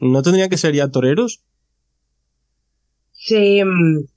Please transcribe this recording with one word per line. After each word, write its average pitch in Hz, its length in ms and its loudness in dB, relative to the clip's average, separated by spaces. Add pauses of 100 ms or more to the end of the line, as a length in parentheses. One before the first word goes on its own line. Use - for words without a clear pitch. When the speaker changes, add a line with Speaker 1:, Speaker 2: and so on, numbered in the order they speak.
Speaker 1:
¿no 131 220 0
tendrían 185 280 0
que 185 80 -4
ser 156 160 -2
ya 143 160 0
toreros? 139 540 -2 (1700)
Speaker 2:
Se, 202 520 0
mm, 165 420 0 (100)